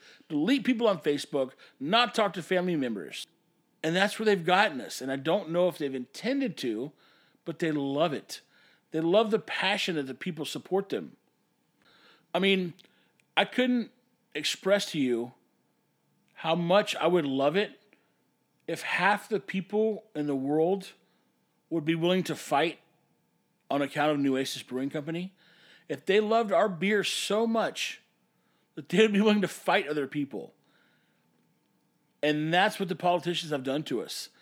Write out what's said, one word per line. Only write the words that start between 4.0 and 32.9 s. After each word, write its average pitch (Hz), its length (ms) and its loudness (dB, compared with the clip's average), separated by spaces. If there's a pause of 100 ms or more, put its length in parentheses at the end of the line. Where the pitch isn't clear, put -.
where 220 80 -2
they've 196 200 2
gotten 165 360 2
us. - 200 -10
And 131 100 -4
I 135 40 -2
don't 156 340 -2
know 175 180 2
if 160 100 -2
they've 139 160 -4
intended 220 640 -4
to, 120 340 -4 (520)
but 165 160 -10
they 160 120 0
love 143 420 0
it. - 280 -10 (500)
They 160 80 -2
love 202 320 2
the 214 80 2
passion 190 560 -2
that 139 120 -4
the 131 60 -8
people 156 320 -8
support 185 440 -4
them. 90 240 -6 (1200)
I 180 60 0
mean, 190 340 2 (640)
I 196 80 6
couldn't 247 460 0 (420)
express 190 580 0
to 160 80 -2
you 123 320 0 (1040)
how 165 220 -2
much 180 420 2
I 156 100 2
would 175 180 4
love 139 300 2
it 202 240 -2 (880)
if 165 140 -6
half 196 480 0
the 214 100 -2
people 208 640 -2 (120)
in 147 100 -4
the 143 100 -2
world 156 580 0 (760)
would 160 160 -2
be 165 80 2
willing 175 300 2
to 156 120 -4
fight 151 440 0 (920)
on 143 120 0
account 147 300 0
of 147 80 0
Nueces 135 440 0
Brewing 131 260 -6
Company. 165 440 -8 (540)
If 139 180 -8
they 196 140 4
loved 214 320 2
our 185 160 4
beer 190 360 0
so - 420 0
much 226 560 -2 (720)
that 147 160 -14
they 190 140 6
would 220 100 4
be 196 80 4
willing 208 200 4
to 180 60 0
fight 180 400 0
other 147 200 -2
people. 131 460 -8 (1700)
And 151 280 2
that's 196 280 2
what 190 100 -4
the 175 60 -4